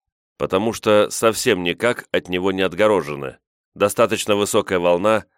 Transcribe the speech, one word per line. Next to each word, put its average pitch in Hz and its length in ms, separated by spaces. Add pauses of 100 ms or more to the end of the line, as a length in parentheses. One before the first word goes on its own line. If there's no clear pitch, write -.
(360)
потому 95 360
что 104 380
совсем 107 520
никак 107 500
от 90 160
него 90 240
не 95 100
отгорожены. 82 760 (360)
Достаточно 101 640
высокая 101 420
волна 90 480 (120)